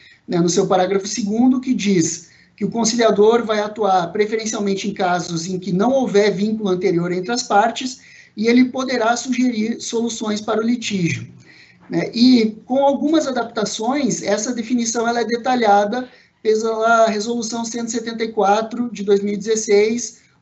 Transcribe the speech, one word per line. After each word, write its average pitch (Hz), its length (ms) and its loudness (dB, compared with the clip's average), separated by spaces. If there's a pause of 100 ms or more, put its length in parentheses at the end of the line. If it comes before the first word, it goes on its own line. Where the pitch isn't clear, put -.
(280)
né, 180 120 0
no 175 100 4
seu 175 180 2
parágrafo 185 400 0
segundo, 247 540 0
que 254 120 -2
diz 185 560 0 (260)
que 208 100 -6
o - 40 -2
conciliador 220 760 2
vai 214 160 -2
atuar 196 520 0
preferencialmente 208 800 -2
em 175 40 -6
casos 175 540 -2
em 185 100 -6
que 180 140 -6
não 208 220 2
houver 208 380 2
vínculo 208 380 -2
anterior 180 420 0
entre 180 200 -4
as 240 120 -4
partes - 580 0 (360)
e 214 100 0
ele 247 180 6
poderá 247 520 -2
sugerir 240 640 -2
soluções 226 600 -4
para 220 200 -2
o - 20 -2
litígio, 180 640 -2 (600)
né? 165 240 -2
E, 233 520 4
com 269 200 0
algumas 294 400 2
adaptações, 233 960 -2
essa 220 320 -2
definição 233 540 -2
ela 240 140 0
é 220 40 -2
detalhada 233 840 0 (360)
pela 226 640 2
Resolução 233 580 -4
cento 233 220 -6
e - 40 -6
setenta 233 320 -4
e 220 60 -4
quatro 220 640 0
de 196 120 -8
dois 202 180 4
mil 202 120 -2
e 208 40 -4
dezesseis 220 840 0 (200)